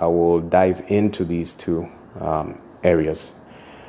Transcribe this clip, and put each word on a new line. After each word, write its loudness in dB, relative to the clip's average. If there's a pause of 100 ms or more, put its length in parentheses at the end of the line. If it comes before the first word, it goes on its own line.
I 0
will 4
dive 2
into 0
these -6
two, -4 (320)
um, -4 (220)
areas. 2 (560)